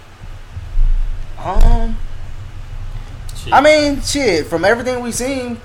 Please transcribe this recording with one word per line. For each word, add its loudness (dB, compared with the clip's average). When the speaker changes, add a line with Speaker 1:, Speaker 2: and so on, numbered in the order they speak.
Speaker 1:
Um, 6
Speaker 2:
Shit. -4
Speaker 1:
I 6
mean, 4
shit, 0
from 0
everything 0
we've -6
seen, -6